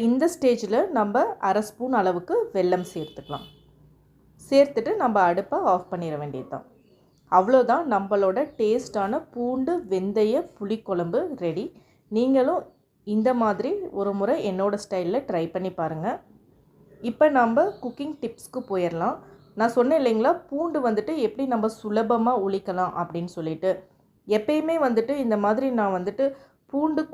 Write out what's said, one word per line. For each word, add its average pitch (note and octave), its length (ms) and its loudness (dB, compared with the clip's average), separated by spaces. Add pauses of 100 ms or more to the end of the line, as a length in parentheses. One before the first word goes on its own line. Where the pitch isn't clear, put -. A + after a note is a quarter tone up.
இந்த C4 180 4 (100)
ஸ்டேஜ்ல A3+ 440 2 (200)
நம்ம G#3 260 2 (240)
அரை G3+ 200 2
ஸ்பூன் B3+ 320 -4
அளவுக்கு F#3 340 0 (220)
வெல்லம் F3+ 360 2
சேர்த்துக்கலாம். - 540 -12 (1000)
சேர்த்துட்டு C#4 440 4 (100)
நம்ம A3+ 140 2 (140)
அடுப்பை G3 280 -2 (140)
ஆஃப் F3+ 180 0
பண்ணிட E3+ 320 -4
வேண்டியதுதான். C3+ 420 -10 (680)
அவ்வளோதான், A#3+ 520 4 (100)
நம்மளோட G3 440 0 (220)
டேஸ்டான A3+ 600 -2 (140)
பூண்டு C4 400 -2 (180)
வெந்தய G#3 500 0 (140)
புளிக்குழம்பு G3 640 -2 (240)
ரெடி. E3+ 220 -4 (440)
நீங்களும் C4 520 2 (440)
இந்த G#3+ 240 2 (120)
மாதிரி G#3+ 280 0 (300)
ஒரு G3+ 180 -2
முறை G#3 160 0 (140)
என்னோட G3 340 0
ஸ்டைல்ல F#3 360 -2 (100)
ட்ரை E3 160 -2 (100)
பண்ணி F#3 240 -4
பாருங்க. D#3+ 300 -4 (1000)
இப்ப D4+ 180 4 (100)
நம்ம A#3 260 4 (200)
குக்கிங் C#4+ 380 -8
டிப்ஸ்க்கு - 480 -10
போயிடலாம். F3+ 460 -2 (440)
நான் A3+ 160 0
சொன்னேன் C#4 240 4
இல்லைங்களா, A#3+ 320 2 (180)
பூண்டு D4+ 280 -2 (100)
வந்துட்டு A3 260 -2 (120)
எப்படி C4+ 280 -4
நம்ம A3 160 0 (100)
சுலபமா A3+ 540 2 (120)
உளிக்கலாம் F#3 460 -2 (100)
அப்படின்னு E3+ 340 -6
சொல்லிட்டு. E3 360 -2 (560)
எப்பயுமே D4+ 480 0 (100)
வந்துட்டு A#3 280 0 (100)
இந்த A3 200 2
மாதிரி A3+ 240 2 (100)
நான் G3 200 0
வந்துட்டு G3+ 280 -2 (460)
பூண்டு D4+ 300 0 (120)